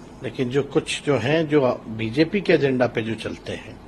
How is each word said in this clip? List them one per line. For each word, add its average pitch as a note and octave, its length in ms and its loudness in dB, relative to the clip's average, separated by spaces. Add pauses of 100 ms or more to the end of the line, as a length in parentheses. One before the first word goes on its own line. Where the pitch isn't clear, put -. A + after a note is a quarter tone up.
(220)
लेकिन B2+ 260 -4
जो C3+ 140 2
कुछ - 440 -2
जो C#3+ 100 2
हैं, D3 320 2
जो C#3 400 2
बीजेपी A2+ 520 0
के F3 120 2
एजेंडा C3+ 340 4
पे A#2 160 -2
जो A2 120 -2
चलते G#2 380 -8
हैं, - 360 -12